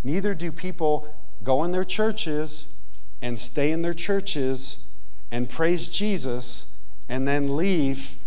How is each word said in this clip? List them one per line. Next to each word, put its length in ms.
Neither 300
do 180
people 560
go 220
in 80
their 120
churches 840
and 140
stay 320
in 100
their 140
churches 880
and 160
praise 400
Jesus 760
and 180
then 300
leave 600